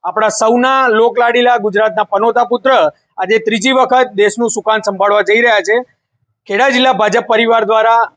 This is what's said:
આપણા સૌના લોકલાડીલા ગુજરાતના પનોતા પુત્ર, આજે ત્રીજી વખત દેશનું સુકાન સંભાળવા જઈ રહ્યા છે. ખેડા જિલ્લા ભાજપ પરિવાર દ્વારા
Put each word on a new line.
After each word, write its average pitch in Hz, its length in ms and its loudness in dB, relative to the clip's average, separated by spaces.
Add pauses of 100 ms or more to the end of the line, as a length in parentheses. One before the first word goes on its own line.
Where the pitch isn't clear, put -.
આપણા 214 240 -2
સૌના 247 600 0
લોકલાડીલા 240 680 2
ગુજરાતના 214 460 -2
પનોતા 226 400 0
પુત્ર, 240 260 -2 (480)
આજે 190 200 0
ત્રીજી 220 340 -2
વખત 254 420 2
દેશનું 208 360 0
સુકાન 214 320 -4
સંભાળવા 202 400 0
જઈ 208 180 0
રહ્યા 226 200 2
છે. 196 160 -2 (720)
ખેડા 233 220 0
જિલ્લા 254 220 2
ભાજપ 208 340 0
પરિવાર 226 380 0
દ્વારા 226 380 2 (140)